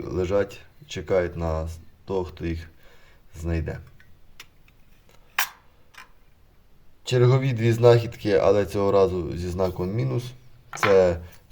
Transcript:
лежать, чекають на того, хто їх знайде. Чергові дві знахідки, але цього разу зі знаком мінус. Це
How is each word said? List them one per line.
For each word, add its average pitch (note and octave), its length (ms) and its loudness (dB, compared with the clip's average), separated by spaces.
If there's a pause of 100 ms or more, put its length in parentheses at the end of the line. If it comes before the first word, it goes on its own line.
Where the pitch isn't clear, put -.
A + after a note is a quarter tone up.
лежать, F#2 520 -2 (280)
чекають F2 480 -2
на D#2+ 340 -4 (360)
того, F#2+ 180 -4
хто F2 220 -12
їх E2 240 -8 (720)
знайде. E2 400 -4 (3250)
Чергові B2+ 500 4
дві A#2 180 0
знахідки, A#2 600 4
але G2+ 340 4
цього G2 260 -2
разу F2+ 460 2
зі F2+ 120 -6
знаком F#2 440 -4
мінус. B2 300 -4 (520)
Це F#2 440 2 (320)